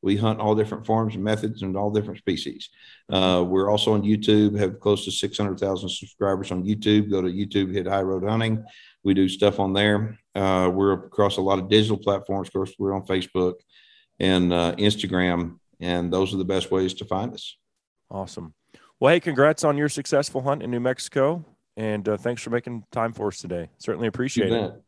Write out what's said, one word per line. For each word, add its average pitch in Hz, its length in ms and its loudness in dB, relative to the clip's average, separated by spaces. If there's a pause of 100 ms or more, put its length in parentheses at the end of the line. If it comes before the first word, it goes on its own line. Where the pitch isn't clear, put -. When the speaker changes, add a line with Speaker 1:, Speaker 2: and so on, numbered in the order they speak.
Speaker 1:
We 98 140 2
hunt 110 240 0
all 107 160 4
different 107 300 -2
forms 110 280 2
and 95 80 -6
methods 107 400 -2
and 95 140 -4
all 104 160 -2
different 107 260 -2
species. - 500 -6 (400)
Uh, 92 380 2
we're 95 240 2
also 104 240 2
on 104 80 0
YouTube, 107 560 4
have 101 220 -2
close 104 240 0
to 98 80 -6
six - 260 -4
hundred 98 220 -4
thousand 95 300 -2
subscribers 98 600 -4
on 90 140 -4
YouTube. 107 440 2
Go 95 140 0
to 92 60 0
YouTube, 98 440 -2
hit 95 140 -4
High 98 160 0
Road 92 260 -2
Hunting. 110 360 0 (400)
We 98 100 4
do 98 140 4
stuff 98 320 2
on 95 120 0
there. 104 460 0 (160)
Uh, 95 400 2
we're 98 200 2
across 98 420 0
a 95 60 -2
lot 98 180 2
of 92 80 -8
digital 110 280 4
platforms. 98 520 -2
Of - 60 -20
course, 95 220 -4
we're 98 160 -2
on 95 140 -2
Facebook 92 480 0 (640)
and, 90 340 4
uh, 85 260 2
Instagram, 90 840 0 (180)
and 87 340 -2
those 95 220 0
are 95 40 -2
the 95 60 -2
best 92 280 -2
ways 92 220 0
to - 100 -12
find 104 300 -4
us. - 220 -16 (540)
Speaker 2:
Awesome. 87 420 -12 (460)
Well, 135 140 6
hey, 170 80 4
congrats 151 420 2
on 147 140 2
your 147 140 0
successful 143 500 -2
hunt 139 220 -2
in 123 80 -6
New 120 100 -2
Mexico, 135 640 0 (320)
and, 107 320 -4
uh, 107 80 0
thanks 117 240 -4
for - 80 -10
making 120 420 -4
time 113 220 -2
for 104 140 -6
us 95 120 -4
today. 87 380 -8
Certainly 110 320 -4
appreciate 123 400 0
Speaker 1:
You 113 80 2
Speaker 2:
it. 113 40 0 (100)
Speaker 1:
bet. - 180 -20